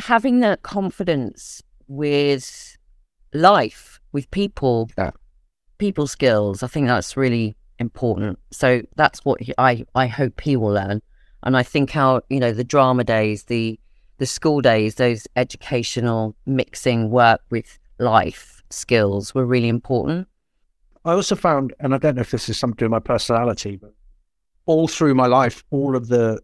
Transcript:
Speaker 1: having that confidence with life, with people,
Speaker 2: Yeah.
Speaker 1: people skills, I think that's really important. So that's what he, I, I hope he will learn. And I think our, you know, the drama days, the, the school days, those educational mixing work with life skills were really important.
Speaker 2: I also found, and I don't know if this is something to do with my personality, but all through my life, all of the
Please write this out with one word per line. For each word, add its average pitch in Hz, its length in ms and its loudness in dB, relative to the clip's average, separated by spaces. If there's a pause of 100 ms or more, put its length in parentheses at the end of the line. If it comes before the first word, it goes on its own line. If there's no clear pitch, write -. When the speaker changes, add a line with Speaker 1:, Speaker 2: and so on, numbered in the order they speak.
Speaker 1:
having 240 360 2
that 208 220 2
confidence 175 960 -4 (260)
with 143 880 -2 (560)
life, 160 680 2 (120)
with 143 200 -6
people, 127 640 -2
Speaker 2:
Yeah. 95 140 -2 (640)
Speaker 1:
people 190 300 -2
skills, 104 560 0
I 123 40 -6
think 143 200 -2
that's 120 300 -2
really 120 380 0 (240)
important. 107 600 -4 (120)
So 127 300 2 (140)
that's - 300 0
what 139 160 -2
he, 120 160 -8
I, 123 280 2 (100)
I 127 120 2
hope 127 340 -4
he 143 140 0
will 110 180 0
learn. 101 280 -2 (420)
And 131 140 2
I 127 60 4
think 143 320 -2
our, 131 340 2
you 135 100 -2
know, 120 140 0
the 117 100 -4
drama 127 400 2
days, 107 420 0
the, 113 340 -4 (380)
the 135 100 -6
school 147 340 -2
days, 110 340 4
those 120 400 0
educational 120 1000 -2 (100)
mixing 127 640 -2
work 117 400 6
with - 300 -8 (200)
life 110 680 0
skills 101 640 -2
were 131 120 0
really 120 240 0
important. 123 580 -4 (800)
Speaker 2:
I 165 80 0
also 196 220 0
found, 139 440 0
and 135 160 -2
I - 20 2
don't 143 180 0
know 123 60 -2
if - 100 -6
this - 180 -4
is 110 100 -4
something 120 180 -4
to - 40 -4
do 117 40 2
with 110 60 0
my 113 80 0
personality, 113 760 -2
but 104 160 -20 (720)
all 160 200 2
through 147 280 2
my 127 100 4
life, 123 460 2
all 139 240 -2
of 120 120 -4
the 117 360 2